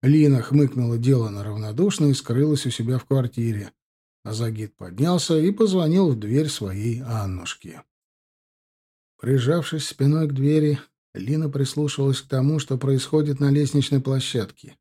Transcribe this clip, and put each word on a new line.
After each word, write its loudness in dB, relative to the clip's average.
Лина 6
хмыкнула 2
делано 0
равнодушно -2
и 4
скрылась 0
у -2
себя -4
в -8
квартире. -2
А -8
Загид -6
поднялся 0
и 2
позвонил 2
в 0
дверь 0
своей -6
Аннушки. -8
Прижавшись 0
спиной 0
к -4
двери, 2
Лина -4
прислушивалась -2
к -18
тому, 0
что -4
происходит 0
на 4
лестничной 2
площадке. -4